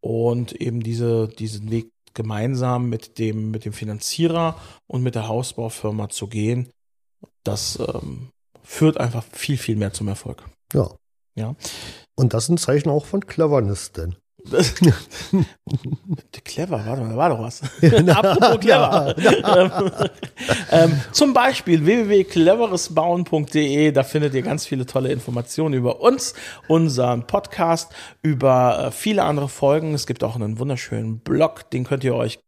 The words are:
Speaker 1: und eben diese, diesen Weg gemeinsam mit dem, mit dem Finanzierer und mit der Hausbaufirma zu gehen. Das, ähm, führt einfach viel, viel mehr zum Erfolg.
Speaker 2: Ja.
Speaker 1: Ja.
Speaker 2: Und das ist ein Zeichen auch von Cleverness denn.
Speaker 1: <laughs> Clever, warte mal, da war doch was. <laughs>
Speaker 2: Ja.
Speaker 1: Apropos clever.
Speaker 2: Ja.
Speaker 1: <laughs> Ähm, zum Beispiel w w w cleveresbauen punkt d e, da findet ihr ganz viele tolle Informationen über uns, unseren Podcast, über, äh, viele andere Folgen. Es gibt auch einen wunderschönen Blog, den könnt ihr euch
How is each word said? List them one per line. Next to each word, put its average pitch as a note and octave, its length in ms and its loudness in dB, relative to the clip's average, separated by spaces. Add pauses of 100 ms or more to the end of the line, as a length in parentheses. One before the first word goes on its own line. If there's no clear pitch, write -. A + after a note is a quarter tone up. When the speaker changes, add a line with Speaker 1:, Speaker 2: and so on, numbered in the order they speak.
Speaker 1:
und A#2 500 -2
eben A#2 300 -6
diese, A2+ 460 -2
diesen A2 420 -10
Weg A2+ 180 -4 (240)
gemeinsam B2 800 -4
mit - 280 -10
dem, A2 320 -4
mit A2 140 -8
dem G#2+ 80 -8
Finanzierer D#3+ 840 -2 (300)
und B2+ 160 -4
mit B2 120 -2
der A2 140 -4
Hausbaufirma A2 840 -6
zu - 160 -10
gehen. A2+ 420 -2 (760)
Das, - 360 -6
ähm, - 500 -8 (340)
führt - 380 0
einfach A#2+ 320 -4
viel, - 240 -6
viel A2+ 200 -2
mehr G2+ 180 -2
zum G#2 140 -6
Erfolg. - 360 -10 (300)
Speaker 2:
Ja. C3 160 0 (480)
Speaker 1:
Ja. A2+ 160 -6 (640)
Speaker 2:
Und B2+ 160 2
das A2+ 100 0
ist D#3+ 60 -4
ein E3+ 80 2
Zeichen D3 320 0
auch D3 160 -2
von G3 200 -6
Cleverness C3 680 0
denn. E2+ 240 -8 (260)
Speaker 1:
<laughs> - 120 -8 (1900)
Clever, D3+ 400 -6
warte B2 160 -6
mal, A2+ 80 -6
da A2 80 -6
war E3 100 2
doch A#2 120 0
was. A2+ 200 -10 (120)
<laughs> - 100 -2
Speaker 2:
Ja. F3+ 340 8
Speaker 1:
Apropos G3+ 440 4
clever. G3 580 4
Speaker 2:
Ja. F#3 920 4
Speaker 1:
<laughs> - 0 - (600)
Ähm, E3 260 6 (140)
zum C#4 220 4
Beispiel F3+ 500 2
w G#3+ 240 4
w - 0 -
w G3 160 6
cleveresbauen F3 1000 2
punkt D3+ 280 -2
d D3+ 360 4
e, D3 40 2
da C3+ 100 2
findet D3 300 -2
ihr C3 80 0
ganz D3+ 240 -4
viele C3 220 -4
tolle C3 260 -2
Informationen B2+ 600 -4
über A#2+ 260 0
uns, B3+ 320 2 (360)
unseren B2 580 2
Podcast, E3+ 680 -2 (300)
über, C3 640 2
äh, B2 40 -4
viele G#3 340 0
andere C#3+ 260 -2
Folgen. D#3+ 420 0
Es C#3+ 140 -4
gibt - 180 -6
auch A2+ 120 -4
einen A2 220 -6
wunderschönen A2+ 600 -6
Blog, - 520 -2
den B2+ 140 -4
könnt C3 180 -4
ihr B2+ 120 0
euch A#2+ 340 -4